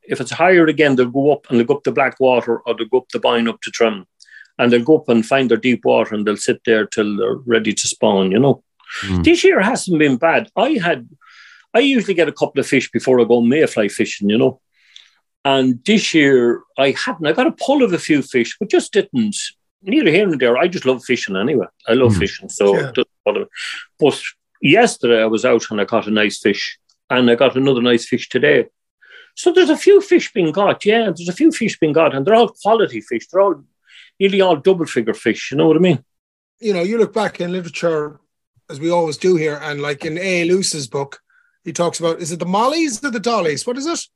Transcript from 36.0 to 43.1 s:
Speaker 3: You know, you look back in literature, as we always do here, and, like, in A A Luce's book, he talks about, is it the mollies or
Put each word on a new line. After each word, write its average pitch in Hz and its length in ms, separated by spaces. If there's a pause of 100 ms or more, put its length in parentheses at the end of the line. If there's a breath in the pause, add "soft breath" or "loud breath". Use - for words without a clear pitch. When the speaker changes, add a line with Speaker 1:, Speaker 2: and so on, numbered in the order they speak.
Speaker 3:
You 220 140
know, 175 80
you 208 160
look 214 160
back 208 260
in 175 120
literature, 160 680 (520)
as 143 80
we 160 100
always 165 260
do 185 200
here, 151 260
and, 147 180
like, 147 260
in 160 120
A 180 240
A 170 40
Luce's 170 420
book, 139 320 (440)
he 170 80
talks 175 280
about, 165 200
is 160 120
it 170 80
the 180 80
mollies 254 560
or 285 80